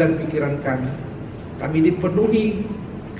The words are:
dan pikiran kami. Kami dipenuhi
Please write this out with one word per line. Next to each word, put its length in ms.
dan 160
pikiran 480
kami. 240
Kami 180
dipenuhi 720